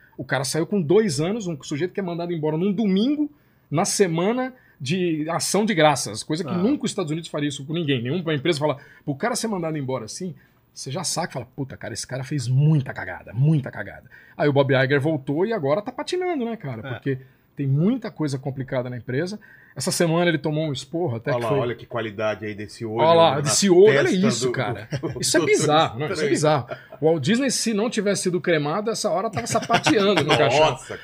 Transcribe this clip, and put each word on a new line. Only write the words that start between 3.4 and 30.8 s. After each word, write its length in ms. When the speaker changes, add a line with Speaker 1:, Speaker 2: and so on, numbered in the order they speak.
Speaker 1:
na 140
semana 680
de 500
ação 340
de 100
graças, 480
coisa 220
que 60
Speaker 2:
Ah. 80
Speaker 1:
nunca 260
os 60
Estados 200
Unidos 200
faria 180
isso 160
com 80
ninguém. 300
Nenhuma 320
empresa 240
fala, 200
"O 80
cara 200
ser 140
mandado 300
embora 260
assim", 300
você 160
já 140
saca 260
e 40
fala, 120
"Puta, 200
cara, 180
esse 120
cara 180
fez 240
muita 440
cagada, 400
muita 380
cagada." 400
Aí 120
o 40
Bob 220
Iger 260
voltou 460
e 60
agora 280
tá 120
patinando, 520
né, 120
cara? 320
Speaker 2:
É. 60
Speaker 1:
Porque 240
tem 100
muita 440
coisa 280
complicada 520
na 60
empresa. 420
Essa 160
semana 380
ele 100
tomou 300
um 40
esporro 440
até 140
Speaker 3:
Olha 80
Speaker 1:
que 60
Speaker 3:
lá, 60
Speaker 1:
foi 100
Speaker 3:
olha 140
que 120
qualidade 580
aí 100
desse 300
olho, 120
Speaker 1:
Olha 80
lá, 220
Speaker 3:
na 40
Speaker 1:
desse 300
olho, 140
olha 60
Speaker 3:
testa 220
Speaker 1:
isso, 200
Speaker 3:
do, 60
Speaker 1:
cara. 360
Speaker 3:
<laughs> 120
do 200
Speaker 1:
Isso 160
é 40
Speaker 3:
Doutor 160
Speaker 1:
bizarro, 420
não, 80
isso 60
é 0
Speaker 3:
Estranho. 180
Speaker 1:
bizarro. 360
O 60
Walt 160
Disney, 280
se 240
não 140
tivesse 360
sido 160
cremado, 500
essa 200
hora 200
tava 160
sapateando 760
no 60
Speaker 3:
<laughs> 0
Nossa, 100
Speaker 1:
caixão. 640